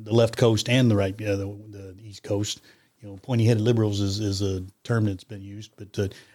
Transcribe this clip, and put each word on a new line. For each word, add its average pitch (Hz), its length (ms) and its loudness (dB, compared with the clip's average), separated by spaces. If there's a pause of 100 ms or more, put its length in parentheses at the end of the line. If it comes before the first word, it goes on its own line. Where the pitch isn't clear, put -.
the 107 100 -6
left 117 240 4
coast 110 320 4
and 123 220 4
the 107 60 4
right, 98 260 0
uh, 101 140 0
the, 98 200 -8 (140)
the 98 320 -16
East 104 200 -18
Coast. 104 380 -4 (400)
You 104 80 -18
know, 98 140 -16
pointy-headed 117 400 4
liberals 110 380 2
is, 98 200 -2
is 101 220 -2
a 95 200 -2 (220)
term 117 220 0
that's 98 180 -6
been 104 180 -16
used, 101 340 -16
but, 101 220 -12
uh, 104 40 -2 (320)